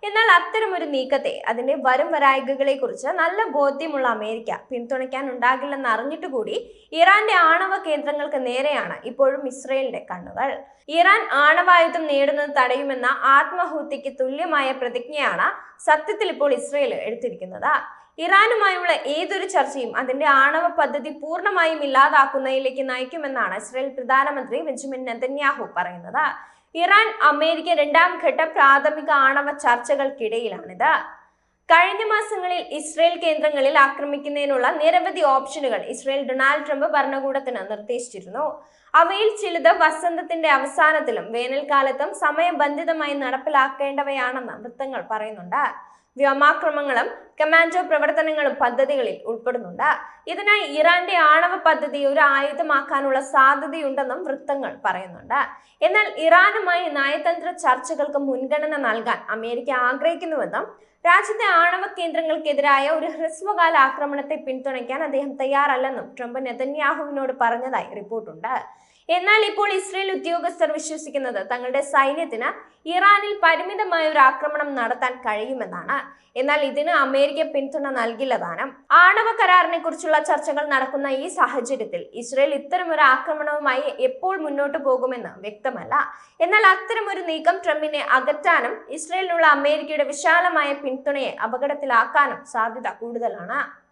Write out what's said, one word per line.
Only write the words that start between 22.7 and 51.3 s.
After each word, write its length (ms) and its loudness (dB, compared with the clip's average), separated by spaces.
നയിക്കുമെന്നാണ് 680 -4
ഇസ്രയേൽ 360 -6
പ്രധാനമന്ത്രി 720 0
ബെഞ്ചമിൻ 420 -8
നെതന്യാഹു 560 -4
പറയുന്നത്. 440 -4
ഇറാൻ 260 6
അമേരിക്ക 500 0
രണ്ടാം 320 4
ഘട്ട 160 2
പ്രാഥമിക 540 4
ആണവ 200 2
ചർച്ചകൾക്കിടയിലാണിത്. 1300 0
കഴിഞ്ഞ 400 4
മാസങ്ങളിൽ 480 -2
ഇസ്രയേൽ 460 0
കേന്ദ്രങ്ങളിൽ 600 2
ആക്രമിക്കുന്നതിനുള്ള 840 -2
നിരവധി 420 2
ഓപ്ഷനുകൾ 480 -2
ഇസ്രയേൽ 340 -4
ഡൊണാൾഡ് 400 0
ട്രംപ് 180 -2
ഭരണകൂടത്തിന് 680 -2
നിർദ്ദേശിച്ചിരുന്നു. 760 -8
അവയിൽ 280 2
ചിലത് 300 4
വസന്തത്തിന്റെ 760 0
അവസാനത്തിലും 680 0
വേനൽക്കാലത്തും 760 0
സമയബന്ധിതമായി 1040 0
നടപ്പിലാക്കേണ്ടവയാണെന്ന് 1300 -2
വൃത്തങ്ങൾ 360 -10
പറയുന്നുണ്ട്. 520 -4
വ്യോമാക്രമണങ്ങളും 880 2
കമാൻഡോ 500 4
പ്രവർത്തനങ്ങളും 720 0
പദ്ധതികളിൽ 560 0
ഉൾപ്പെടുന്നുണ്ട്. 600 -4
ഇതിനായി 340 2
ഇറാന്റെ 360 4